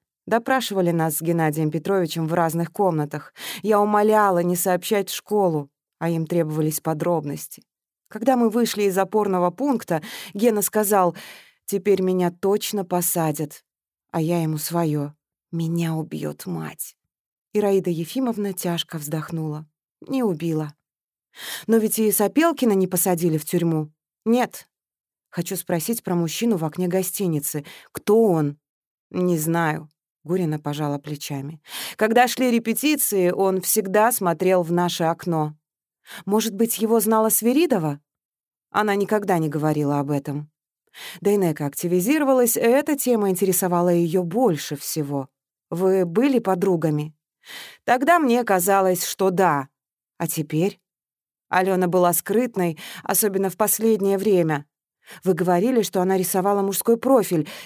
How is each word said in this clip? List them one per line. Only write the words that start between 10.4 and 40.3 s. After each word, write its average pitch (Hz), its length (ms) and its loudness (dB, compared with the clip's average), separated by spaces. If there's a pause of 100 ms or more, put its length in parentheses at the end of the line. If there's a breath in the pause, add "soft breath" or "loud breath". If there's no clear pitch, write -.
сказал: 196 560 2 (480 loud breath)
"Теперь 190 360 0
меня 185 300 2
точно 202 540 -2
посадят". 160 800 -2 (460)
А 165 100 -2
я 170 200 0
ему 156 160 -2
свое: 151 540 -2 (400)
"Меня 165 440 -2
убьет 151 500 -8
мать". 160 500 -10 (560)
Ираида 196 380 0
Ефимовна 202 640 -4
тяжко 170 440 -6
вздохнула. 156 680 -6 (420)
"Не 262 160 -2
убила". 156 500 -2 (920 loud breath)
"Но 226 100 4
ведь 220 220 0
и 220 120 4
Сапелкина 247 600 2
не 190 160 4
посадили 175 500 0
в 151 60 -4
тюрьму". 160 480 0 (320)
"Нет". 233 460 0 (600)
"Хочу 175 280 -6
спросить - 440 -4
про 180 140 -4
мужчину 175 400 0
в 160 80 -2
окне 175 240 -2
гостиницы. 170 760 -2 (260 loud breath)
Кто 220 320 2
он?" 156 340 2 (520)
"Не 180 280 -2
знаю", — 160 520 -2 (340)
Гурина 160 360 -2
пожала 147 380 -4
плечами. 143 640 -10 (360 loud breath)
"Когда 226 320 4
шли 254 220 0
репетиции, 226 800 0
он 190 280 0
всегда 208 540 2
смотрел 185 500 0
в 160 80 -4
наше 175 320 0
окно". 160 540 -2 (680 loud breath)
"Может 220 280 0
быть, 226 240 0
его 220 240 2
знала 220 260 2
Свиридова?" 220 720 0 (720)
Она 208 260 0
никогда 202 420 0
не 160 120 0
говорила 147 500 0
об 143 120 -2
этом. 147 380 -4 (720 loud breath)